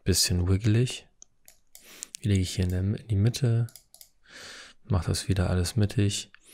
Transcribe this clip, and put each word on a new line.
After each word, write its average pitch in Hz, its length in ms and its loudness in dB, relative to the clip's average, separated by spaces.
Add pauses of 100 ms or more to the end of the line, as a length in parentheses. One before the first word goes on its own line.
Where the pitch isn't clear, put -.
bisschen 90 440 2
wiggelig. 110 600 0 (1120)
Die 110 60 -2
lege 98 140 4
ich - 120 -4
hier 113 120 0
in 90 40 -2
der, 92 300 -2
in - 80 -18
die 101 80 0
Mitte, 113 500 2 (1160)
mach 90 200 -2
das - 220 -4
wieder 92 240 0
alles 90 240 0
mittig. 101 540 0 (260)